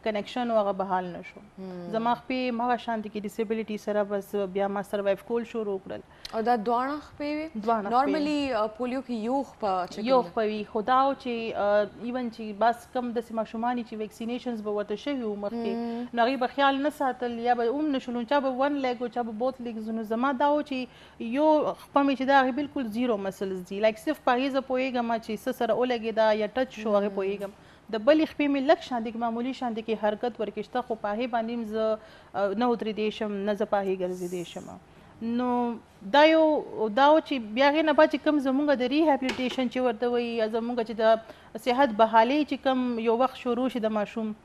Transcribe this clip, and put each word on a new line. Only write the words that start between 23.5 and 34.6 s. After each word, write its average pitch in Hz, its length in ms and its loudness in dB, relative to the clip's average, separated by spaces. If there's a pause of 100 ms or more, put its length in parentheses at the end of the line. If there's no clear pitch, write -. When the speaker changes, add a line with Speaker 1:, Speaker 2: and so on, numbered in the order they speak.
Speaker 1:
دي. 202 140 -2
لایک 220 180 0
صرف 302 200 -2
په 247 120 4
هغې 269 200 0
زه 269 40 2 (100)
پوهېږم 254 360 -2 (180)
چې 220 80 -6 (100)
څه 262 80 -2
سره 233 300 0
ولګېده 226 460 0 (140)
یا 208 140 0
ټچ 254 280 -2
شو، 220 140 -2
هغې 202 120 2
Speaker 2:
مم. 196 80 -8
Speaker 1:
پوهېږم. 196 340 -4 (420)
د 220 140 -4
بلې 311 240 6
خپې 294 220 0
مې 277 160 0
لږ 339 180 6
شانتې 233 240 -4
کې، 220 120 -10
معمولي 240 360 -4
شانتې 226 260 -4
کې 220 180 0
حرکت 214 380 0
ورکې 208 260 -6
شته، 247 200 -4
خو 226 160 -4
په 208 100 -4
هغې 233 200 -4
باندې 226 220 -2
هم 233 80 -6 (100)
زه، 220 120 0 (480)
آه، 202 160 0 (120)
نه 247 100 2
ودرېدی 214 380 -2 (100)
شم، 208 180 -4 (100)
نه 214 140 0
زه 214 40 2
په 208 160 0
هغې 190 200 0
ګرځېدی 180 500 -4
شم. - 160 -14 (720)